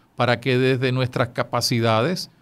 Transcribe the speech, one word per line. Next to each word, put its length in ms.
para 240
que 180
desde 340
nuestras 360
capacidades 1000